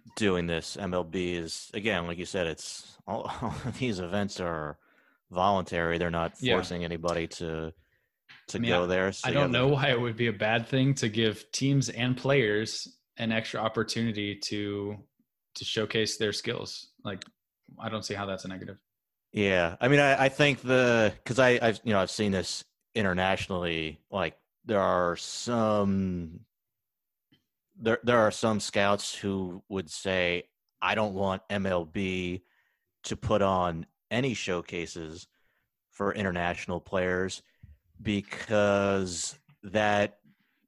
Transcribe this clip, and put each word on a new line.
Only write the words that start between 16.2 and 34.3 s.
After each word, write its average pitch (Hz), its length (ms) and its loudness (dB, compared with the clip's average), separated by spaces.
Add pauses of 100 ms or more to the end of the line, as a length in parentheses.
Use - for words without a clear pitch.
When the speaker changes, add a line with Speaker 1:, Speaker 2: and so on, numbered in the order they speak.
Speaker 2:
skills. - 540 -8 (160)
Like, 98 200 -8 (560)
I 110 100 -8
don't 107 140 -6
see 104 120 -6
how 101 100 -4
that's 95 200 -6
a - 20 -10
negative. 95 300 -12 (560)
Speaker 1:
Yeah. 95 460 4
I 123 80 4
mean, 143 120 6
I, 135 240 6
I 135 60 6
think 143 320 2
the, 120 520 4 (120)
'cause 117 120 0
I, 123 240 8
I've, 113 220 2
you 110 100 2
know, 98 60 4
I've 92 100 2
seen 104 220 0
this - 340 -2 (300)
internationally, 90 1120 0
like, 92 260 -2 (300)
there 101 160 2
are 90 340 2
some, 95 1200 -2 (1400)
there, 113 220 2
there 120 140 6
are 107 140 8
some 110 280 2
scouts 101 560 2
who 95 540 -4
would 95 200 -4
say, 90 540 0 (380)
"I 95 140 2
don't 107 180 0
want 95 360 0
M 98 160 -2
L 87 200 0
B 92 580 -4 (600)
to 107 120 -6
put 107 260 2
on 90 440 2 (260)
any 123 220 0